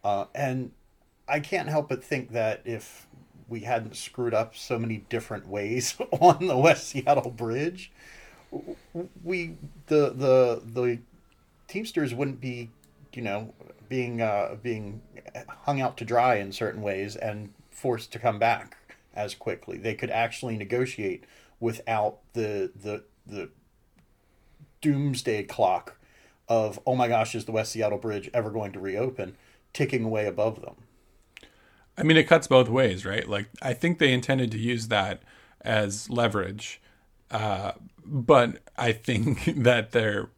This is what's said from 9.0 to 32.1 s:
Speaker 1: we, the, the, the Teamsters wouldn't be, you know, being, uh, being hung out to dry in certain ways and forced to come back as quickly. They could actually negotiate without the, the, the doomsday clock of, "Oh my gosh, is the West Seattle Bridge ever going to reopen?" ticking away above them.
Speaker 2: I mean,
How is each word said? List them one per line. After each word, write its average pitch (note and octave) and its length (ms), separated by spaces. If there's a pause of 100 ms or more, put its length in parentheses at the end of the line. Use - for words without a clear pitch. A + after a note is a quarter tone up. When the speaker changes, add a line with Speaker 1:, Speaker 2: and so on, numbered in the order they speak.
Speaker 1:
we, E3+ 340 (300)
the, D3 240
the, B2+ 540
the A#2+ 340 (680)
Teamsters E3+ 460
wouldn't C3 280
be, A#2+ 280 (440)
you B2 80
know, G#2+ 320 (340)
being, B2 340
uh, G#2 400
being A2 400 (460)
hung C#3 340
out B2 160
to A#2 80
dry A#2+ 300
in G2+ 160
certain G#2+ 300
ways G#2 340
and G#2 380 (160)
forced A#2 440
to - 60
come A2 200
back A2+ 380 (380)
as G#2 200
quickly. - 420
They G#2+ 180
could A#2+ 140
actually A2+ 480
negotiate G#2 680 (340)
without A2+ 600 (140)
the, G#2 420
the, G#2 280 (240)
the G2 220 (1300)
doomsday C3+ 640
clock - 560 (500)
of, A2 360
"Oh B2+ 100
my B2 120
gosh, A2 280
is A2 100
the A2+ 60
West A2 200
Seattle G#2+ 280
Bridge G#2 340
ever A2 160
going G#2 240
to G2 60
reopen?" G2 580 (340)
ticking C3 320
away A2 220
above A2 360
them. - 140 (1200)
Speaker 2:
I - 60
mean, D#3 160